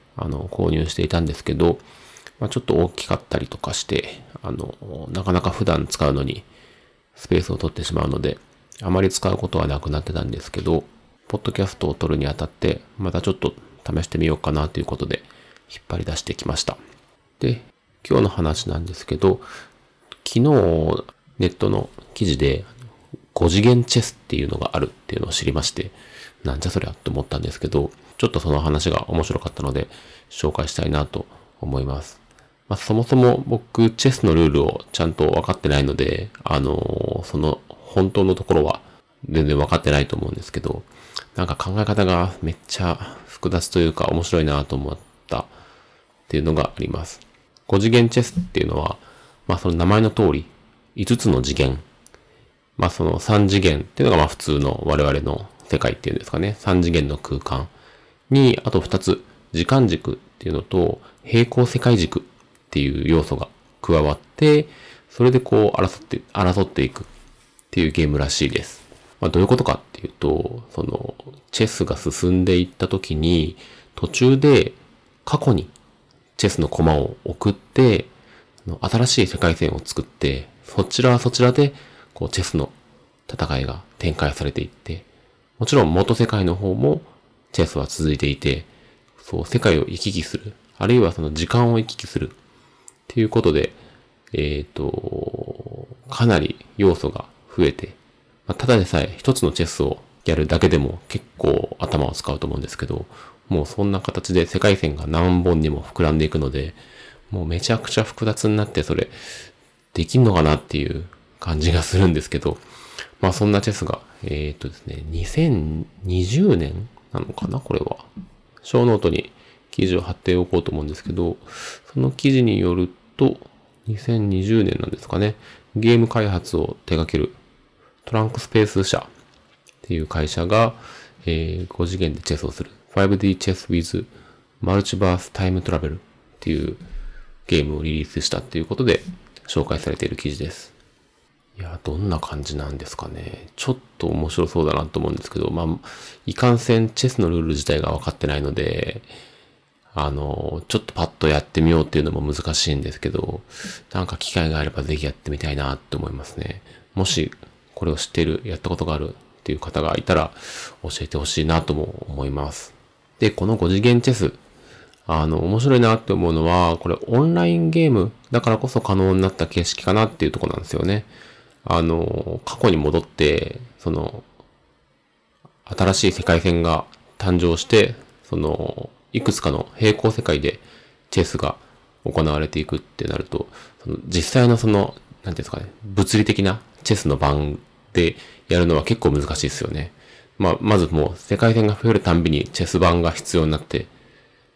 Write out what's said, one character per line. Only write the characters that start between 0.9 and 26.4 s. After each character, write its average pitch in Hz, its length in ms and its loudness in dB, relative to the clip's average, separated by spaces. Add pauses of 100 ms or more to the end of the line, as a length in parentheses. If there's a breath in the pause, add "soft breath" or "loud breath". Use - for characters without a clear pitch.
て - 80 -2
い 78 60 0
た 85 140 0
ん - 20 0
で 76 80 -2
す - 120 -12
け 78 100 -2
ど、 82 240 2 (600 loud breath)
ま 107 80 -4
あ、 - 20 -8
ち - 80 -4
ょ - 20 -8
っ - 20 -12
と - 120 0
大 87 160 2
き - 160 -12
か - 80 -2
っ - 120 -6
た - 120 -4
り - 80 -6
と - 100 -14
か - 160 -10
し - 120 -6
て、 - 360 -6 (220)
あ - 100 -8
の、 - 580 -12
な 92 140 -6
か 92 80 0
な 90 80 4
か - 80 -2
普 92 160 -4
段 76 220 0
使 - 200 -2
う 69 60 2
の 69 100 0
に - 220 -6 (720 soft breath)
ス - 140 -20
ペ 87 80 2
ー 87 40 4
ス 87 140 -4
を - 20 -4
取 82 160 -4
っ - 20 -16
て 82 100 -8
し 82 100 -6
ま 76 100 0
う 71 40 -2
の 67 100 -2
で、 - 180 -2 (440)
あ 95 100 -4
ま 95 120 4
り 95 80 4
使 - 180 -2
う 95 80 0
こ 92 120 -6
と 90 100 -2
は 78 80 0
な 71 140 -4
く 76 100 -8
な 76 120 -4
っ - 20 -
て 82 80 -8
た 80 100 -4
ん - 80 -6
で - 100 -8
す - 120 -18
け - 80 -8
ど、 82 240 0 (420)
ポ - 120 -6
ッ - 40 -8
ド - 80 -6
キ - 100 -4
ャ 98 60 0
ス - 100 -8
ト - 120 -4
を 71 60 -2
撮 - 120 -4
る 78 100 0
に 71 120 -2
あ 71 60 -4
た 78 100 -6
っ 76 40 -6
て、 - 320 -4 (160)
ま 95 140 -6
た 87 100 -2
ち - 60 -4
ょ - 60 0
っ - 20 0
と - 180 -4 (320)
試 80 200 -4
し - 20 -12
て - 120 -6
み 80 100 0
よ 78 60 2
う - 40 -6
か 73 140 -4
な 76 160 0
と - 100 -8
い - 60 -4
う - 20 -14
こ - 100 -6
と - 80 -6
で、 - 200 -6 (440 loud breath)
引 - 120 -20
っ - 80 -20
張 90 100 -6
り 92 60 -6
出 80 100 -6
し - 80 -8
て - 140 -8
き - 100 -10
ま - 80 -4
し - 80 -4
た。 - 140 -6 (640)
で、 120 200 0 (480)
今 - 120 4
日 - 20 4
の 98 60 4
話 82 400 -2
な 85 100 -4
ん 85 80 -6
で 85 80 -10
す - 100 -18
け - 120 -4
ど、 95 240 2 (840 loud breath)
昨 - 100 -8
日 92 720 4 (360)
ネ 90 80 2
ッ - 60 -6
ト 98 160 0
の - 200 -2 (240)
記 - 100 -2
事 73 140 0
で、 69 260 0 (680)
五 85 160 4
次 101 120 4
元 120 200 6
チ - 160 0
ェ 117 40 2
ス - 100 -4
っ - 20 -16 (140)
て - 80 -4
い 71 80 -2
う 69 40 -4
の - 100 -4
が - 160 -4
あ 80 40 0
る 71 80 -2
っ - 60 -8 (160)
て - 80 -6
い - 20 -4
う - 40 -4
の - 80 -6
を - 20 -8
知 - 120 -4
り 76 80 -2
ま 73 120 -2
し - 80 -4
て、 - 180 -8 (540 loud breath)